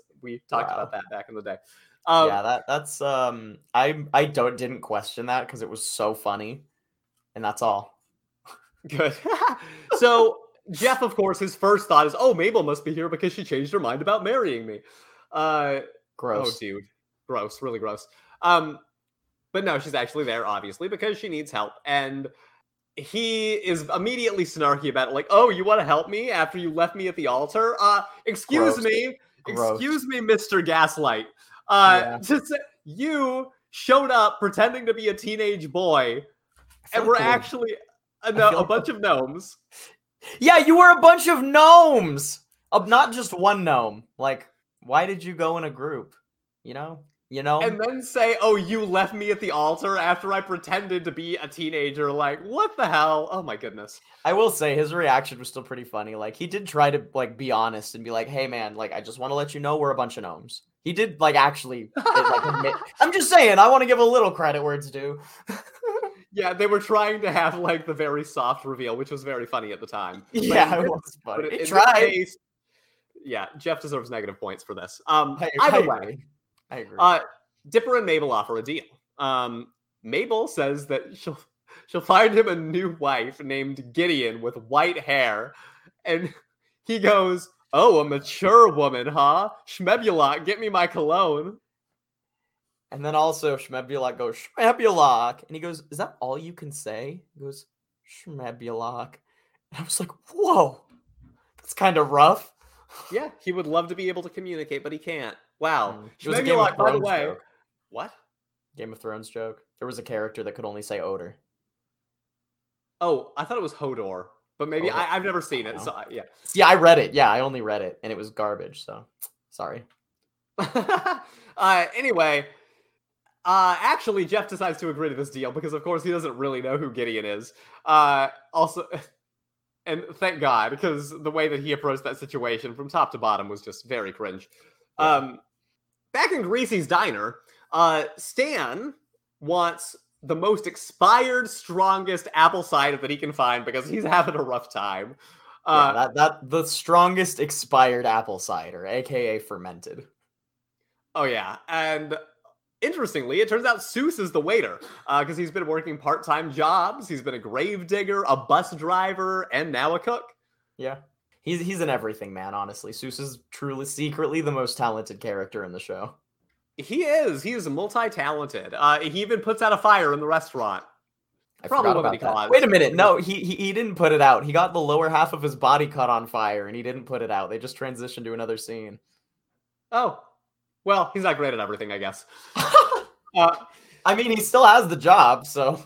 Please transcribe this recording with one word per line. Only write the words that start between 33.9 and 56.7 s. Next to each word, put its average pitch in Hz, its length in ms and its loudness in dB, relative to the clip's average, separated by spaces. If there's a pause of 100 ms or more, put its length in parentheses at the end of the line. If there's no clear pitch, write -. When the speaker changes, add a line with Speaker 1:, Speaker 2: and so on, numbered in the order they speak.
Speaker 1:
up 214 280 4
pretending 226 480 0
to 226 60 2
be 214 160 -4
a 196 40 0
teenage 202 580 -6
boy 143 520 0 (600)
Speaker 2:
I - 20 -20
feel 233 140 -2
Speaker 1:
and 220 60 -2
were 233 80 6
Speaker 2:
like 220 80 2
a 226 40 0
Speaker 1:
actually 233 460 -2 (500)
a 220 40 -8
Speaker 2:
I 226 40 0
Speaker 1:
gno-, 214 180 6
Speaker 2:
feel 170 100 6
Speaker 1:
a - 20 4
Speaker 2:
like 170 80 -2
Speaker 1:
bunch 226 200 0
Speaker 2:
a 247 60 -4
Speaker 1:
of 202 60 -14
gnomes." 151 560 -2 (840)
Speaker 2:
Yeah, 320 200 8
you 311 180 8
were 359 140 12
a 349 100 6
bunch 339 260 10
of 311 140 4
gnomes! 277 1000 8 (300)
Uh, 190 160 4
not 240 240 6
just 226 220 -8
one 190 300 2
gnome. 117 400 0 (160)
Like, 131 280 -4 (360)
why 151 240 0
did 185 160 -8
you 180 100 -10
go 165 240 -2
in 165 60 -6
a 151 80 -8
group? 127 440 -10 (480)
You 120 120 -16
know? 156 240 -14 (320)
You 135 100 -8
know? 147 200 0
Speaker 1:
And 208 200 -2
then 254 220 -6
say, 226 360 0
"Oh, 214 160 4
you 208 300 -2
left 190 300 0
me 208 160 -4
at 202 80 -4
the 202 100 -6
altar 165 480 -2
after 175 340 0
I 196 100 0
pretended 185 640 -6
to 165 60 -6
be 170 260 -8
a 151 100 -12
teenager." 147 640 -4
Like, 147 320 -2
what 359 340 -4
the 247 80 0
hell? 156 460 2
Oh 185 100 -6
my 127 140 -8
goodness. 107 440 -14 (240)
Speaker 2:
I 175 100 0
will 214 180 2
say 151 240 -2
his 151 180 -2
reaction 135 460 0
was 123 80 -14
still 131 160 -12
pretty 123 220 -14
funny. 107 280 -10
Like, 107 220 -10
he 180 100 -10
did 190 220 -8
try 147 240 4